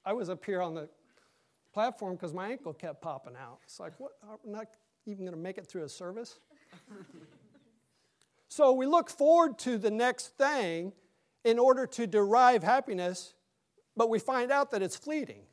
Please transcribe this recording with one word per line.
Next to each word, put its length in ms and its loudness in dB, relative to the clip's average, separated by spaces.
I 80 -2
was 160 -6
up 120 -10
here 200 -4
on 120 -6
the 140 -12
platform 420 -4
'cause 160 -10
my 160 -8
ankle 240 -10
kept 300 -14
popping 340 -12
out. 280 -20
It's 140 -20
like, 220 -18
what? 120 -14
I'm 280 -20
not 180 -12
even 220 -12
gonna 100 -12
make 220 -10
it 80 -16
through 180 -10
a 40 -12
service? 500 -14
So 240 6
we 140 2
look 240 2
forward 480 6
to 180 -4
the 140 0
next 380 -2
thing 560 -2
in 140 4
order 300 4
to 180 -6
derive 560 4
happiness, 720 -2
but 140 2
we 100 0
find 320 -2
out 200 2
that 100 -2
it's 160 -4
fleeting. 460 -8